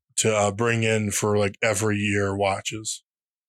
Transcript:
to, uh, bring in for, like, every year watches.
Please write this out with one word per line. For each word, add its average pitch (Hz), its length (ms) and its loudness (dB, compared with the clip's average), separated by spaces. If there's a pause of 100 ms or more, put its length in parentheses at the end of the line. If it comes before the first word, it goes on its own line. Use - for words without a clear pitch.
(160)
to, 110 180 2
uh, 101 180 4
bring 117 320 0
in 110 280 2
for, 104 260 0
like, 98 240 0
every 107 360 0
year 101 360 0
watches. 98 720 -4 (460)